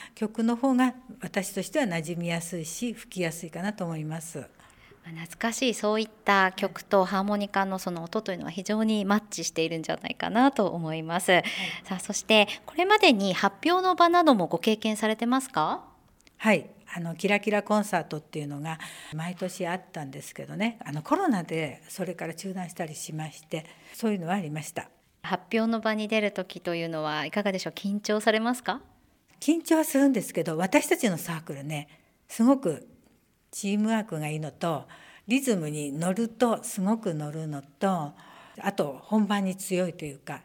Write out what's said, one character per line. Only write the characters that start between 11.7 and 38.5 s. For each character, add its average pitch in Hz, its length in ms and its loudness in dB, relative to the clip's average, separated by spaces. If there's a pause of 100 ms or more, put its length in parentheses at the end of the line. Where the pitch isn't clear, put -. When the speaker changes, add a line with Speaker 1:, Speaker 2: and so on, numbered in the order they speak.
Speaker 2:
さ - 120 -6
あ、 180 40 -6
そ - 140 -6
し - 100 -6
て 214 240 6 (180)
こ - 120 -16
れ 359 80 2
ま 415 140 6
で 381 120 10
に 196 220 2
発 - 360 0
表 370 160 2
の 370 100 4
場 339 120 8
な 349 160 6
ど 302 100 8
も 185 140 4
ご 165 120 0
経 220 180 2
験 220 180 -2
さ 214 140 0
れ 220 80 0
て 240 80 -2
ま 254 160 2
す 262 80 -10
か？ 180 340 0 (540)
Speaker 1:
は 214 160 4
い。 160 160 0 (260)
あ 175 60 -6
の、 165 140 -6
キ - 120 -2
ラ 208 140 2
キ 214 100 -2
ラ 208 120 2
コ 208 140 2
ン 208 60 2
サ 196 140 -2
ー 156 80 0
ト 156 140 -8
っ - 20 -8
て - 180 -10
い 147 40 -4
う 143 40 -6
の 143 140 -8
が 160 180 -6 (340)
毎 165 220 -6
年 180 320 -6
あ 170 80 -2
っ 185 60 -8 (100)
た 156 140 -8
ん 135 60 -12
で 143 100 -14
す - 120 -16
け - 120 -12
ど 147 100 -12
ね。 226 300 -2
あ 147 80 -8
の、 151 80 -4
コ 294 160 0
ロ 392 100 0
ナ 202 160 2
で 160 460 -6
そ 190 160 -8
れ 175 100 -6
か 175 100 -8
ら 165 80 -6
中 185 200 -10
断 180 160 -10
し - 40 -18
た 180 120 -6
り 156 100 -12
し - 160 -12
ま 156 180 -8
し - 140 -18
て、 156 220 -8 (280)
そ - 140 -4
う 214 60 2
い - 20 0
う 190 60 -4
の 160 60 -6
は 180 80 0
あ 208 40 -2
り 160 120 -6
ま 151 100 -6
し - 100 -12
た。 - 180 -10 (320)
Speaker 2:
発 180 300 -4
表 226 160 2
の 226 140 0
場 220 140 0
に 214 120 -4
出 220 140 2
る 208 100 2
時 180 300 -8
と 175 140 -2
い 165 100 -2
う - 20 -4
の 160 160 -4
は 151 220 -2
い 156 60 -8
か 208 120 0
が 202 80 2
で 185 80 -4
し - 80 -8
ょ 156 40 -4
う？ - 20 -20
緊 202 260 -4
張 214 220 0
さ 220 100 4
れ 214 80 2
ま 240 160 0
す 247 80 -10
か？ 247 180 -4 (600)
Speaker 1:
緊 330 220 2
張 330 120 4
は 320 80 4
す 302 140 0
る 277 100 8
ん 277 60 6
で 214 80 2
す - 120 -10
け 165 120 0
ど、 160 100 -2
私 190 320 4
た 349 80 2
ち 247 140 2
の 170 80 0
サ 165 160 -6
ー 160 80 -6
ク - 140 -12
ル 139 100 -10
ね、 147 240 -8 (400)
す - 120 -2
ご 262 160 8
く 165 300 -2 (600)
チ 196 260 -2
ー 208 40 2
ム 214 100 2
ワ 220 100 2
ー 208 40 -2
ク 165 160 -6
が 151 100 -4
い 156 80 -4
い - 20 -6
の 156 100 -6
と、 156 380 -2 (400)
リ 247 120 2
ズ 262 160 2
ム 160 140 -2
に 147 220 -4
乗 165 200 0
る 226 160 0
と、 226 360 0
す - 180 -6
ご 208 160 2
く 202 160 -4
乗 151 180 -6
る 160 160 -8
の 143 140 -6
と、 165 520 -2 (460)